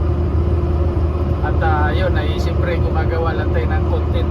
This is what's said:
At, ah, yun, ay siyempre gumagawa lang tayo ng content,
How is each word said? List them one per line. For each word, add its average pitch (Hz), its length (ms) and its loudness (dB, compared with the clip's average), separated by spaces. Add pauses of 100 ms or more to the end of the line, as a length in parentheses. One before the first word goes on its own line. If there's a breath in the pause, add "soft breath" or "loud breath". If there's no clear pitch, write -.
(1500)
At, - 120 0
ah, - 320 2
yun, - 240 0
ay - 240 0
siyempre - 400 0
gumagawa - 560 0
lang - 160 0
tayo 160 160 0
ng - 240 0
content, - 400 0